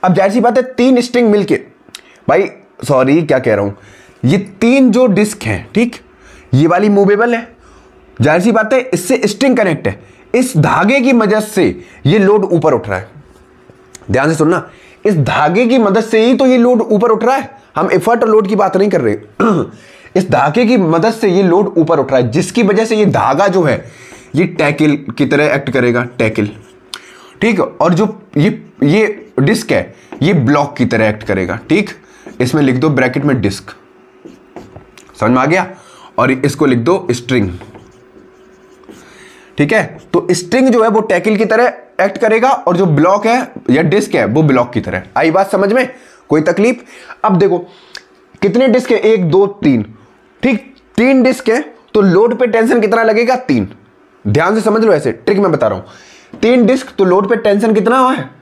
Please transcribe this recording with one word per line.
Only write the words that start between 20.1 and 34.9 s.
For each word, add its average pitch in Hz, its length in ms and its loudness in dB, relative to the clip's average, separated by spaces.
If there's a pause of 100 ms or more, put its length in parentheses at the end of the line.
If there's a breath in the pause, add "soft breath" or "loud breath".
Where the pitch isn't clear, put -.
<clears throat> - 0 -
इस 190 140 -2
धागे 151 360 0
की 247 100 2
मदद 170 360 0
से 220 160 -2
ये 185 140 2
load 190 360 2
ऊपर 160 200 2
उठ 135 140 -2
रहा 127 80 0
है, 123 100 0
जिसकी 185 320 -2
वजह 214 220 0
से 226 120 -2
ये 214 100 2
धागा 139 420 0
जो 185 140 0
है 135 220 -2 (500 loud breath)
ये 160 120 2
tackle 151 500 -2 (220)
की 143 80 0
तरह 143 280 0
act 143 160 -6
करेगा, 120 340 0 (140)
tackle, 110 300 -2 (920 loud breath)
ठीक 208 200 0
है? 135 60 0
और 170 280 0
जो 214 280 -2 (140)
ये, 202 280 -2 (180)
ये 202 580 0
disc 202 320 -2
है - 220 -4 (280 loud breath)
ये 170 100 2
block 143 440 0
की 123 100 0
तरह 110 220 0
act 104 140 -4
करेगा, 95 360 -4 (100)
ठीक? 208 220 0 (500 loud breath)
इसमें 131 220 0
लिख 131 140 0
दो 143 140 0
bracket 131 340 -2
में 135 160 0
disc, - 340 -6 (1500)